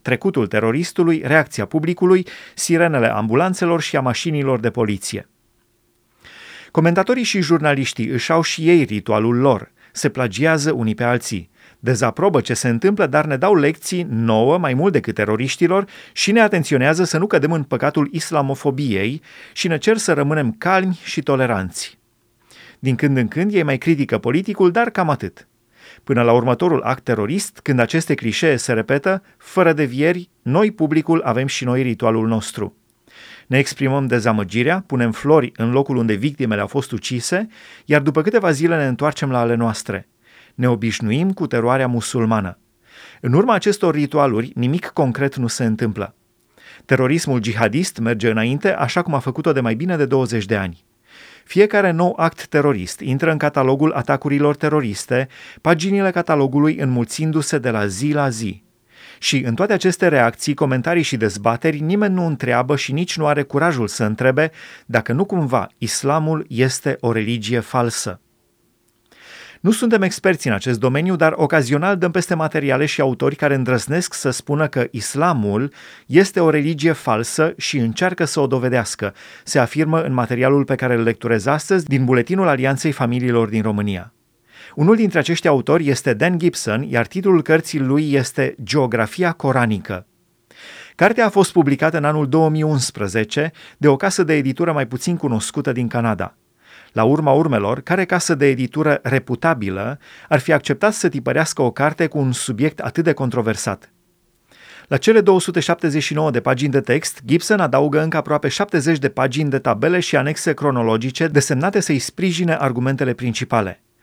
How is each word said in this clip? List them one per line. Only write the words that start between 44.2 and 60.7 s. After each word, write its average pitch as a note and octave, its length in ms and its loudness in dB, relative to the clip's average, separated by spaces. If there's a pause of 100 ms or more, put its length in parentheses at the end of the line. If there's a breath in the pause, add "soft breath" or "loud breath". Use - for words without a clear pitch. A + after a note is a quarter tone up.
nimic C3+ 320 -2
concret C#3 500 -2
nu B2+ 100 -2
se A#2+ 180 -4
întâmplă. A2 500 -2 (720 loud breath)
Terorismul C3 580 2
jihadist A2+ 560 0
merge A2+ 320 0
înainte, B2 440 0
așa D3 280 0
cum E3+ 120 -2
a C3+ 40 2
făcut-o D3 340 -2
de C3+ 80 0
mai A2+ 140 0
bine E3+ 220 -2
de D3 100 2
douăzeci A#2+ 380 0
de G#2 120 -2
ani. F2+ 280 -6 (600 loud breath)
Fiecare G3+ 460 4
nou E3+ 280 2
act - 280 -2
terorist C#3 540 0
intră C#3 300 -2
în D#3 80 0
catalogul C#3+ 540 2
atacurilor C#3+ 640 0
teroriste, C3 720 -2 (320 loud breath)
paginile F#3+ 500 0
catalogului D3 640 0
înmulțindu-se D3 800 -2
de B2+ 120 -2
la G#2+ 160 0
zi A2 260 -2
la C#3+ 160 0
zi. A2 340 -6 (560 loud breath)
Și - 200 -2
în B2 160 -2
toate G#3 180 0
aceste F3+ 360 2
reacții, C3+ 460 2
comentarii D3 480 0